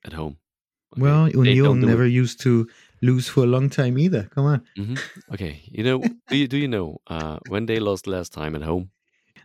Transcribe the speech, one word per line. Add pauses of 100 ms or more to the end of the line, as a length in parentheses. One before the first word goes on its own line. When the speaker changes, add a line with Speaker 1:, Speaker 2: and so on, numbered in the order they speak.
Speaker 1:
at
home. (560)
Okay,
Speaker 2:
Well,
Speaker 1:
they
don't (100)
Speaker 2:
Union
Speaker 1:
do
it.
Speaker 2:
never
used
to (340)
lose
for
a
long
time
either. (120)
Come
on. (160)
Speaker 1:
Mm-hmm. (380)
Okay.
You
know, (120)
Speaker 2:
<laughs>
Speaker 1:
do
you,
do
you
know, (100)
uh,
when
they
lost
last
time
at
home? (540)